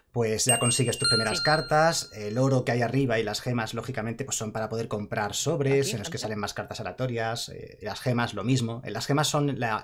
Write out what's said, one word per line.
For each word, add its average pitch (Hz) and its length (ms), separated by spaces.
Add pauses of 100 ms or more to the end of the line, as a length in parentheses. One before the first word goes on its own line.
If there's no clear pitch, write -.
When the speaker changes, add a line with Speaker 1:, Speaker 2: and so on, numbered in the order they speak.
(120)
Speaker 1:
Pues 110 340
ya 101 140
consigues 117 400
tus - 100
primeras 107 300
Speaker 2:
Sí. - 40
Speaker 1:
cartas, 156 720
el 107 240
oro 131 260
que 127 80
hay 120 120
arriba 117 340
y 113 60
las 104 180
gemas, 120 320
lógicamente, 113 520
pues - 120
son 107 140
para 110 180
poder 113 180
comprar 104 460
sobres 139 540
Speaker 2:
Aquí, - 60
Speaker 1:
en 127 40
los 98 140
que - 60
Speaker 2:
aquí. - 40
Speaker 1:
salen 110 160
más 104 160
cartas - 280
aleatorias, 113 680
eh, - 320
las 98 180
gemas, 120 360
lo 98 80
mismo. 117 420
Eh, 101 60
las 110 160
gemas 147 200
son 143 320
la, 110 240